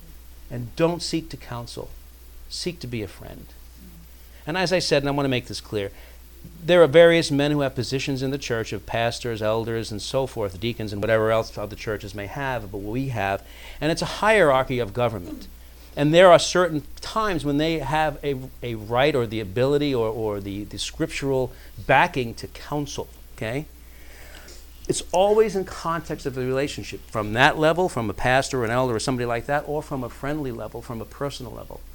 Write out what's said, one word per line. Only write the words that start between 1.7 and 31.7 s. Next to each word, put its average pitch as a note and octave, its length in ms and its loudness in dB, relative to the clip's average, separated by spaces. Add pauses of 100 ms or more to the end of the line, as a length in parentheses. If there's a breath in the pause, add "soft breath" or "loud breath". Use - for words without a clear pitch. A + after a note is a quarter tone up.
Seek - 300 -8
to B2+ 80 -10
be A#2 160 -6
a F#2+ 40 -8
friend. - 380 -16 (1000 loud breath)
And E3 100 -4
as F#3 160 0
I F3+ 60 6
said, C#3+ 240 2
and C#3+ 60 0
I - 20 0
wanna C#3 180 0
make B2 160 0
this - 160 -10
clear, G2+ 300 -4 (720 loud breath)
there F3 160 8
are D#3 60 10
various E3 420 8
men C#3+ 220 4
who D3 100 2
have C3+ 140 -2
positions C3 480 -2
in C3+ 80 -2
the C#3 80 -4
church A2+ 340 -4
of G2 140 -8
pastors, A#2 560 -2
elders, A2+ 480 0
and G2+ 100 -6
so C3+ 240 -2
forth, G2+ 340 -4
deacons, A2 340 -4
and G2+ 80 -6
whatever A2 280 2
else A2 300 0
other G#2 160 -8
churches G#2 400 -8
may G2+ 100 -8
have, A#2+ 460 -6
but G2+ 80 -8
we A#2+ 300 -4
have, G2 340 -2 (360 loud breath)
and D3+ 120 0
it's D#3+ 100 -2
a D#3+ 220 -6
hierarchy C#3+ 560 4
of G#2 160 -4
government. G#2 520 -2 (480 loud breath)
And D3 160 2
there F3 200 12
are D#3 80 12
certain E3 440 2 (180)
times G3 440 -2
when C#3+ 120 0
they D#3+ 200 0
have D3+ 460 0
a, C#3+ 120 -2 (280)
a A#2+ 100 -4
right A#2+ 420 2
or A#2+ 120 2
the A2 120 -4
ability C3+ 540 2
or, A2+ 140 2
or A2 340 -2
the, G2+ 220 -8
the G#2 160 -10
scriptural C3+ 760 -2 (320 loud breath)
backing C3+ 500 4
to - 120 -12
counsel, - 600 -6 (300)
okay? C3 280 -4 (1200 loud breath)
It's - 240 -2
always G3+ 440 4
in F#3 100 -2
context E3 600 -6
of B2+ 80 -4
the B2+ 120 -4
relationship, C3 540 -4 (120)
from G#2+ 220 -2
that C3 260 4
level, E3+ 300 2
from A2+ 200 -2
a F#2+ 40 -2
pastor, B2+ 520 0
an G#2+ 60 0
elder, B2+ 240 0
or G#2+ 40 0
somebody B2 280 -2
like A#2 180 -4
that, C#3+ 220 -2
or D3 160 -4
from C3 200 -8
a A#2 60 -8
friendly C#3 420 -6
level, A2+ 300 -10
from A#2 180 -10
a G#2 60 -10
personal C3+ 460 -8
level. - 280 -14 (160)